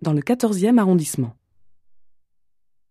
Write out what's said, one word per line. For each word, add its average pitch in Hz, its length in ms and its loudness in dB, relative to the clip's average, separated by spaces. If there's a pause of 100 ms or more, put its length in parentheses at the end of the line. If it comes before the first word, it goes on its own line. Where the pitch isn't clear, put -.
dans 165 120 -2
le 147 80 0
quatorzième 226 580 0
arrondissement. 160 560 0 (1500)